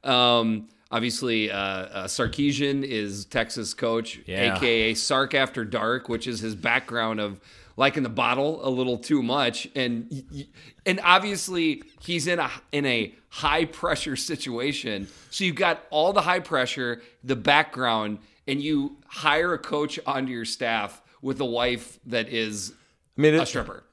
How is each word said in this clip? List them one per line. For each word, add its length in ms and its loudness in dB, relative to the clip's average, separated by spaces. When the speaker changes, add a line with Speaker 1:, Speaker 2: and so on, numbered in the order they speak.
Speaker 1:
um, 640 6
obviously, 600 0
uh, 60 -4
uh, 500 -4
Sarkisian 760 0
is 420 -6
Texas 480 -4
coach, 520 -2
Speaker 2:
Yeah. 300 0
Speaker 1:
A 40 0
K 80 2
A 20 0
Sark 400 0
After 320 0
Dark, 420 -2
which 200 -4
is 120 -6
his 160 -6
background 640 -2
of 200 -4
liking 260 2
the 60 -2
bottle 560 0
a 40 2
little 280 0
too 240 0
much. 540 0
And 340 -2
y-, 220 -10
y-, 160 -12
and 180 2
obviously, 800 2
he's 280 -2
in 120 2
a, 100 0
in 140 0
a 280 0
high-pressure 840 -2
situation. 920 -4
So 140 -4
you've 140 0
got 320 2
all 240 4
the 80 6
high 180 2
pressure, 640 -2
the 120 0
background, 840 2
and 140 -2
you 360 -2
hire 460 2
a 60 -2
coach 460 -4
onto 260 -2
your 140 -6
staff 560 -2
with 200 -2
a 40 0
wife 600 -2
that 240 -2
is 420 -4
Speaker 2:
I 40 -4
mean, 120 6
Speaker 1:
a 80 4
Speaker 2:
it 60 -2
Speaker 1:
stripper 460 -8